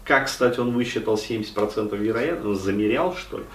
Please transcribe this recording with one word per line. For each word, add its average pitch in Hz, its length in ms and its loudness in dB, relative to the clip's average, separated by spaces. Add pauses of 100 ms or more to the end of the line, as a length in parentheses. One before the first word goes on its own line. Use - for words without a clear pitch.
как, 135 220 4
кстати, 123 320 2
он 123 120 2
высчитал 110 460 0
семьдесят 107 380 -4
процентов 104 440 -2
вероятно-, 110 520 0
он 98 40 2
замерял, 107 600 2
что - 240 -10
ли? - 40 -10 (120)